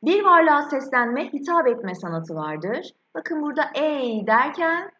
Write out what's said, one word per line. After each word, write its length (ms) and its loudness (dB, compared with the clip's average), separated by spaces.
Bir 200 2
varlığa 380 6
seslenme, 720 -2
hitap 340 0
etme 280 -2
sanatı 400 -8
vardır. 560 -6
Bakın 260 -6
burada 320 -2
"ey" 540 -2
derken 720 0